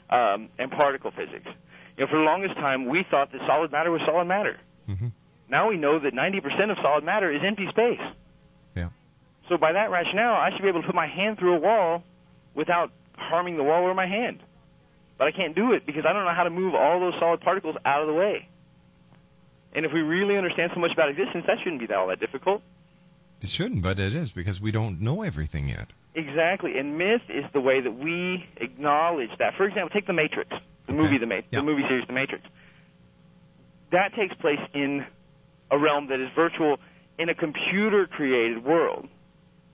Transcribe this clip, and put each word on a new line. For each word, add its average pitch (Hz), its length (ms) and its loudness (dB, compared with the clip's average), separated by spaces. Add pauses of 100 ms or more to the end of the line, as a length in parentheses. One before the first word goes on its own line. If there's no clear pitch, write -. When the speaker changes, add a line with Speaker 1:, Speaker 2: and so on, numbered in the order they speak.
(100)
Speaker 1:
um, 110 380 2 (100)
and 131 140 -6
particle 139 400 0
physics. 71 340 -10 (500)
You 131 80 -2
know, 135 60 -2
for 151 80 2
the 156 60 4
longest 180 300 2
time 135 320 -2
we 170 220 0
thought 139 220 2
that 135 160 -14
solid 156 240 2
matter 160 220 0
was 160 120 0
solid 165 200 2
matter. 185 340 -2 (300)
Speaker 2:
Mm-hmm. 101 200 -4 (400)
Speaker 1:
Now 156 200 2
we 214 80 0
know 151 240 2
that 139 120 0
ninety 180 280 -2
percent 190 320 0
of - 100 -6
solid 147 220 2
matter 185 260 0
is 143 160 -2
empty 202 220 -2
space. 226 320 2 (760)
Speaker 2:
Yeah. 87 140 -6 (600)
Speaker 1:
So 175 80 0
by 156 160 4
that 202 200 0
rationale, 190 420 0
I 170 160 2
should 185 120 -6
be 196 60 2
able 170 120 0
to - 60 -6
put 180 100 -4
my 165 100 2
hand 202 320 -4
through 180 160 4
a 160 60 2
wall 175 420 2 (540)
without 165 340 0 (260)
harming 175 400 -2
the 147 60 0
wall 160 200 4
or 185 120 2
my 185 120 0
hand. 196 340 -4 (800)
But 135 100 2
I 160 40 0
can't 160 220 -4
do 220 180 2
it - 140 0
because 151 180 -4
I 160 80 4
don't 202 120 -2
know 170 100 0
how 175 100 2
to 170 60 0
move 180 240 0
all 160 240 4
those 180 220 0
solid 165 200 2
particles 175 440 0
out 143 160 2
of 156 80 0
the 151 60 0
way. 190 340 0 (1200)
And 156 140 -2
if 139 60 -6
we 165 80 0
really 190 360 2
understand 175 380 -2
so 180 60 -4
much 170 120 2
about 156 180 2
existence, 170 360 -4
that 214 160 2
shouldn't 135 240 -4
be 104 80 -6
all 92 140 2
that 92 100 -2
difficult. 180 440 -2 (760)
Speaker 2:
It 95 80 -6
shouldn't, 185 340 -2
but 95 160 0
it 98 160 0
is 156 180 -4
because 98 280 -6
we 107 100 -2
don't 107 300 -2
know 147 220 -2
everything 76 460 -4
yet. 50 200 -8 (260)
Speaker 1:
Exactly, 156 640 -2
and 143 180 -4
myth 208 320 2
is 139 240 -4
the 143 80 0
way 131 200 4
that 123 120 -2
we 175 540 -4 (100)
acknowledge 143 840 0
that. 113 180 0
For 190 100 2
example, 180 240 -4
take 202 160 -2
The 196 60 -2
Matrix, 156 380 -2 (360)
the 127 60 -6
Speaker 2:
Okay. 151 100 2
Speaker 1:
movie, 143 160 4
The 117 80 -2
Ma-, 107 240 -2
Speaker 2:
Yeah. 123 100 -2
Speaker 1:
the - 20 0
movie 147 260 0
series, 127 180 0
The 123 60 -10
Matrix. 131 320 -6 (1500)
That 190 240 2
takes 196 220 -4
place 147 240 0 (120)
in 143 320 -2 (680)
a 135 80 4
realm 147 300 0
that 131 120 -2
is 131 140 -6
virtual 156 440 2 (400)
in 165 100 -2
a 165 60 -2
computer-created 151 1300 0
world. 151 440 2 (640)